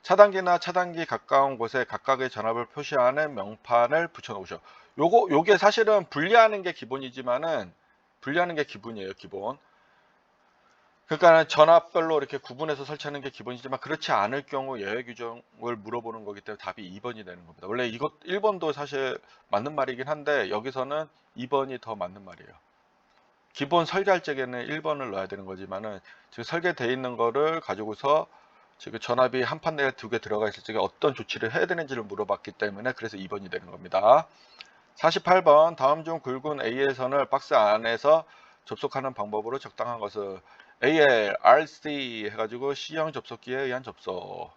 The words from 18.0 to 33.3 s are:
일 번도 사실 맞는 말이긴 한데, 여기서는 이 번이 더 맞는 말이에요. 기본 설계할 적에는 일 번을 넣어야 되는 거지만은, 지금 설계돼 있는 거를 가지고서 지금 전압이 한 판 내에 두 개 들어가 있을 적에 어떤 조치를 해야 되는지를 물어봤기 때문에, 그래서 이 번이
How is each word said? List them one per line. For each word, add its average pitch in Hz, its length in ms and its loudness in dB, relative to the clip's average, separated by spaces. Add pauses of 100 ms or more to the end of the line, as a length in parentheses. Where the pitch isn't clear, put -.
일 196 160 -4
번도 185 320 -2
사실 135 460 -6 (300)
맞는 123 260 -2
말이긴 131 340 -4
한데, 147 420 -2
여기서는 131 580 -6 (260)
이 123 120 -10
번이 135 340 -2
더 113 140 -12
맞는 95 300 -10
말이에요. 85 280 -20 (1000)
기본 160 320 2
설계할 190 380 2
적에는 127 440 -6
일 151 160 -8
번을 143 280 -4
넣어야 95 160 -4
되는 95 180 -12
거지만은, 95 560 -12 (300)
지금 117 140 -12
설계돼 165 480 -2
있는 127 240 -6
거를 139 440 0
가지고서 107 680 -2 (520)
지금 107 220 -12
전압이 127 420 0
한 143 180 -4
판 160 160 -4
내에 135 160 0
두 - 160 -14
개 113 100 -2
들어가 107 300 -2
있을 - 140 -10
적에 110 160 -6
어떤 110 360 -2
조치를 113 400 -6
해야 170 120 0
되는지를 147 360 -6
물어봤기 101 500 -6
때문에, 104 400 -6
그래서 113 240 -10
이 95 120 -10
번이 98 200 -10